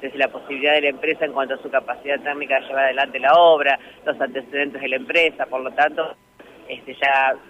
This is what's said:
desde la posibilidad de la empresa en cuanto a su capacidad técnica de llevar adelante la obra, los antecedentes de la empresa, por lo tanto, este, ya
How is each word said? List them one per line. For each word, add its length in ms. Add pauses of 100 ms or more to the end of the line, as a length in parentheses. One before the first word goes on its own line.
desde 160
la 100
posibilidad 460
de 80
la 60
empresa 360
en 80
cuanto 220
a 80
su 80
capacidad 500
técnica 400
de 60
llevar 180
adelante 360
la 140
obra, 440 (260)
los 160
antecedentes 640
de 60
la 80
empresa, 500
por 140
lo 100
tanto, 460 (520)
este, 320
ya 320 (180)